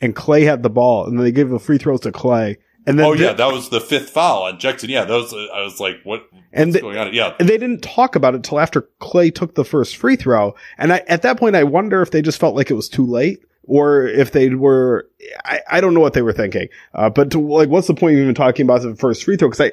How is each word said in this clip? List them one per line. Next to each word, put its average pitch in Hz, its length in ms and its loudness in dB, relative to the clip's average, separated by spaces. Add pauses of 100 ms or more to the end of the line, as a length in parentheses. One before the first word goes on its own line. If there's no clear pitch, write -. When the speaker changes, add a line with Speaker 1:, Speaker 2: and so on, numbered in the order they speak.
Speaker 1:
and 117 160 -4
Klay 151 280 2
had 139 200 0
the 123 40 2
ball, 120 380 2
and 120 100 -6
then 123 80 0
they 120 60 2
gave 131 180 0
the 127 120 -4
free 147 180 0
throws 131 220 -2
to - 100 -8
Klay. 113 460 -2 (300)
And 143 120 2
then 156 80 4
Speaker 2:
Oh, 151 80 4
Speaker 1:
di- 160 80 0
Speaker 2:
yeah, 117 120 0
that 123 180 0
was 127 160 -8
the 113 120 -2
fifth - 300 -4
foul 151 320 0
on 92 160 -8
Jackson. 127 320 -6
Yeah, 127 140 -2
that 104 100 -4
was, 117 180 -4
uh, 104 220 -12
I 101 80 -6
was 98 160 -12
like, 95 240 -6
"What, 107 220 -10 (280)
Speaker 1:
And 160 180 0
Speaker 2:
what's 170 40 -2
Speaker 1:
they, - 60 2
Speaker 2:
going 104 180 -10
on?" 104 160 -6
Yeah. 117 240 -2
Speaker 1:
and 175 100 2
they 220 100 2
didn't 240 240 -6
talk - 340 -2
about 131 180 2
it 123 80 -8
till 147 160 -4
after 156 300 -2 (120)
Klay 175 320 0
took 170 220 -8
the 139 100 0
first 131 320 -2
free 262 200 0
throw. 107 400 0 (200)
And 160 160 0
I, 180 140 -2
at 170 160 -2
that 247 160 0
point, 220 160 2
I 170 80 4
wonder 185 400 0
if - 80 -4
they 160 100 0
just 151 200 -2
felt 139 160 0
like 135 140 -2
it 135 40 0
was 107 140 -6
too 131 180 -2
late, 123 380 -2 (200)
or 143 420 4
if 123 260 0
they 135 160 4
were, 131 600 2 (360)
I, - 160 -6 (100)
I 170 120 2
don't 185 100 4
know 170 80 4
what 147 140 4
they 131 80 2
were 113 100 0
thinking. 98 360 -4 (260)
Uh, 107 160 0
but 139 220 2
to, 165 60 0
like, 151 300 2
what's 175 180 2
the 165 80 2
point 156 220 2
of 139 60 4
even 131 120 2
talking 131 300 2
about 123 160 4
the 117 160 -8
first 120 280 -2
free 196 120 0
throw? 156 140 2
'Cause - 100 -6
I, 143 120 2